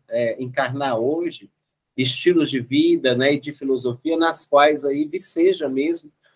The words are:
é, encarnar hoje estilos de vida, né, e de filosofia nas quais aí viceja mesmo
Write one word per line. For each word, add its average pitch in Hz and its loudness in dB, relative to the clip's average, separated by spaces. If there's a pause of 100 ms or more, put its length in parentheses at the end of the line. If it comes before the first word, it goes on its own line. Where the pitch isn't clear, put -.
é, 117 -2
encarnar 127 -4
hoje 143 -4 (460)
estilos 147 2
de 131 -2
vida, 139 2
né, 131 2
e 143 0
de 143 -12
filosofia 131 -4
nas 160 0
quais 143 4
aí 143 -2
viceja 170 0
mesmo 151 -4 (260)